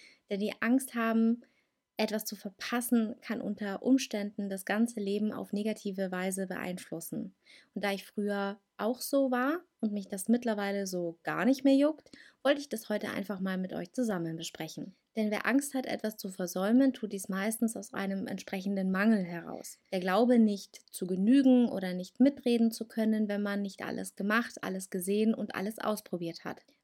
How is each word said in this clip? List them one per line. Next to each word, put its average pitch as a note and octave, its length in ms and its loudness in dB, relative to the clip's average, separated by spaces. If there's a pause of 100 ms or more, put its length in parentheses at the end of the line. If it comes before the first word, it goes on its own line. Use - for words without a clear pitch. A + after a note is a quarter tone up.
(320)
denn G3 100 -2
die G#3 200 -2
Angst C4 340 0
haben, A3+ 480 2 (580)
etwas G#3+ 240 -2
zu - 120 -8
verpassen, A3+ 840 -2
kann - 180 -6
unter G3+ 420 -6
Umständen G#3 680 0
das G3 160 -6
ganze A3 360 0
Leben G#3 320 0
auf G3 200 -8
negative G3+ 600 -2
Weise F#3 340 -2
beeinflussen. F3+ 880 -8 (400)
Und G3 80 -4
da G3+ 80 0
ich G3 140 -4
früher G3+ 560 -4 (160)
auch A#3+ 240 -2
so C4+ 320 0
war C#4 320 -2 (160)
und G#3+ 120 -2
mich G3+ 140 -6
das - 220 -6
mittlerweile G3+ 580 0
so F3 380 -4
gar D#3 200 -2
nicht C4+ 200 4
mehr C#4 100 8
juckt, D4 380 2 (320)
wollte C#4+ 160 4
ich C#4+ 80 -12
das - 200 -8
heute G#3 220 -2
einfach G3 300 -4
mal F#3+ 180 -2
mit F#3 140 -6
euch F3 200 -6
zusammen F3+ 440 -2
besprechen. - 580 -10 (220)
Denn G#3+ 160 0
wer - 140 -4
Angst C#4 280 2
hat, B3+ 120 -4
etwas - 300 -4
zu - 120 -10
versäumen, G3 640 2
tut G#3+ 200 -8
dies G3 160 -8
meistens A3 480 -2
aus G3 160 -10
einem G3 360 -4
entsprechenden F#3+ 640 -4
Mangel G3+ 320 4
heraus. E3+ 560 -10 (100)
Der F#3+ 80 -2
Glaube, G#3 400 4
nicht G#3 420 2 (120)
zu F#3 160 -6
genügen B3 600 6
oder F#3 240 -4
nicht F3+ 280 -6
mitreden A#3+ 500 6
zu A3+ 160 -6
können, A3 400 2
wenn G3+ 160 -2
man G3+ 180 -2
nicht G3+ 220 -6
alles - 320 -6
gemacht, G#3+ 480 0
alles F#3+ 280 -6
gesehen G3+ 440 2
und - 220 -6
alles G#3 240 -4
ausprobiert F3 640 -6
hat. - 180 -8 (220)